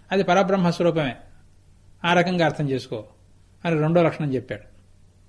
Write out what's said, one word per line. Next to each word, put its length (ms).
అది 120
పరబ్రహ్మ 460
స్వరూపమే. 440
ఆ 100
రకంగా 320
అర్థం 260
చేసుకో 280
అని 160
రెండో 220
లక్షణం 320
చెప్పాడు. 320